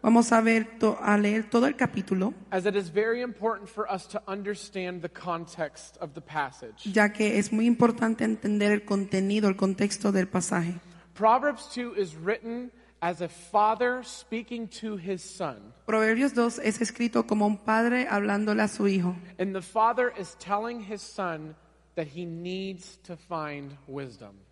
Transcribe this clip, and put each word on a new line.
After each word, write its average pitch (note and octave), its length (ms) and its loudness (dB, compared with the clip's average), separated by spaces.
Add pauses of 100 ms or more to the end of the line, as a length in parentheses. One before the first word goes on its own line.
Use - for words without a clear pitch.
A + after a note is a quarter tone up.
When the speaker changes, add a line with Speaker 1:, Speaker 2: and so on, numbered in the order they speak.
Speaker 1:
Vamos A#3 300 6
a A3+ 100 8
ver A3+ 380 2
to-, G#3+ 200 2
a G#3 160 4
leer G#3 340 2
todo A#3+ 180 4
el D4 80 0
capítulo, G3 580 0 (160)
Speaker 2:
as F#3 160 -2
it G3+ 100 0
is F#3 160 -2
very A3 300 0
important G#3 480 -4
for G#3+ 220 -6
us F#3+ 160 -6
to G#3+ 200 -6
understand F#3+ 760 -6
the F3 60 -6
context E3+ 920 -8
of D3 140 -10
the D#3+ 60 -12
passage. C#3+ 720 -8
Speaker 1:
ya G#3 220 4
que G#3+ 240 2
es G#3 160 0
muy A3+ 140 4
importante A3+ 560 4
entender G#3 480 2
el G#3 120 2
contenido, G3 640 0
el F#3+ 80 4
contexto G3 560 0
del F#3+ 160 2
pasaje. F3 460 0 (400)
Speaker 2:
Proverbs A#3+ 580 2
two A#3+ 240 -6
is F3+ 200 -2
written A3+ 560 -4 (300)
as F3 200 -2
a E3+ 80 -4
father A3+ 760 2
speaking A3+ 640 -8
to G#3+ 300 -8
his F3+ 240 -6
son. A#2 500 -8 (140)
Speaker 1:
Proverbios A3 480 2
dos A#3 240 2
es G#3+ 240 0
escrito A3+ 460 0
como G#3+ 180 2
un G#3 120 2
padre A#3 520 2
hablándole G#3 540 2
a G#3+ 40 2
su G#3 200 0
hijo. F3+ 280 2 (220)
Speaker 2:
And F#3+ 160 -2
the F#3+ 80 -4
father A#3 580 2
is - 200 -10
telling A3 420 -4
his G3+ 220 -10
son D#3 520 -6 (400)
that D#3+ 120 -4
he E3 180 -10
needs F3+ 760 -8
to F3 120 -14
find D3 640 -8 (100)
wisdom. B2 440 -12 (200)